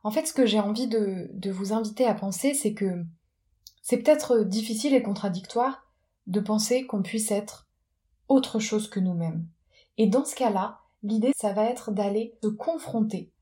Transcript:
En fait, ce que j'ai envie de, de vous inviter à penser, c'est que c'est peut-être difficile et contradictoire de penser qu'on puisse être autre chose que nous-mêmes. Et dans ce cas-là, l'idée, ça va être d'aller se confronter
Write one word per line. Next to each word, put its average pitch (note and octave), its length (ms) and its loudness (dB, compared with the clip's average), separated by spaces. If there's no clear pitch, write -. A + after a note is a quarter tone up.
En G#3+ 80 -2
fait, D#4 140 0
ce - 80 -6
que C4 120 6
j'ai G#3 140 4
envie G#3+ 300 -2
de, G3+ 420 -2
de G3 180 -6
vous F#3+ 220 -4
inviter A3 340 0
à A3 80 4
penser, G#3 400 -2
c'est B3 200 0
que F3+ 320 -2
c'est - 180 0
peut-être D4 400 4
difficile A3 540 0
et B3+ 80 6
contradictoire G3+ 880 -2
de G3 140 0
penser G#3+ 460 0
qu'on G3+ 140 -2
puisse G#3+ 300 -2
être - 380 -4
autre C4 320 4
chose G#3+ 300 -2
que - 100 -4
nous-mêmes. E3 480 -2
Et A3 100 4
dans A#3+ 180 2
ce - 100 -10
cas-là, G#3 460 -2
l'idée, A3 320 2
ça G3+ 180 0
va G#3+ 120 2
être A#3+ 260 -4
d'aller G#3 520 -2
se A3 40 0
confronter G#3+ 840 -2